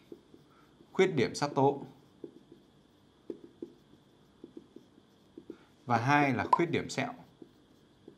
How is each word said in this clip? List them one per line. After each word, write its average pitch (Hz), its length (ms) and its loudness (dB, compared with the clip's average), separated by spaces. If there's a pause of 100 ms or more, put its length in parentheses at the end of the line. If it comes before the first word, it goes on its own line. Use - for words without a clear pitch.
(920)
khuyết 185 220 2
điểm 120 200 0
sắc 147 200 -4
tố. 139 280 4 (4000)
Và 120 100 2
hai 139 360 4
là 101 200 -2
khuyết 165 180 2
điểm 110 180 -2
sẹo. - 200 -4 (1080)